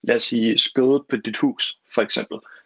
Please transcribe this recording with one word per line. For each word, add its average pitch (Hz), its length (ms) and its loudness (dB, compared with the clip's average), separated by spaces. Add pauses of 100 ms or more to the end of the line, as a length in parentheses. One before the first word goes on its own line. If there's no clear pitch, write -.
lad 120 120 2
os 113 80 0
sige, 113 340 2
skødet 135 520 2
på 123 60 0
dit 110 220 -6
hus, - 400 -2 (180)
for 113 60 2
eksempel. - 360 -4 (280)